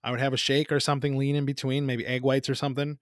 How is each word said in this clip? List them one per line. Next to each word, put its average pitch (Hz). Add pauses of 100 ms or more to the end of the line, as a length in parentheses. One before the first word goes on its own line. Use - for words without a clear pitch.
I 120
would 123
have 135
a 123
shake 143
or 143
something 143
lean 139
in 143
between, 139
maybe 123
egg 127
whites 135
or 135
something. 143